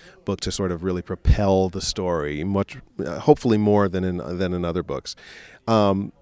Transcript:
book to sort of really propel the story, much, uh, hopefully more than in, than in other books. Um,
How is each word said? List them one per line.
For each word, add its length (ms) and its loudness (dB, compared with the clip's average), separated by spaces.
book 180 -4
to 100 -6
sort 200 -2
of 120 -6
really 180 -2
propel 680 2
the 120 -8
story, 640 -4
much, 340 -2
uh, 140 -6
hopefully 380 4
more 320 4
than 140 -2
in, 140 -2
than 160 -2
in 100 -2
other 200 -2
books. 320 -8
Um, 540 2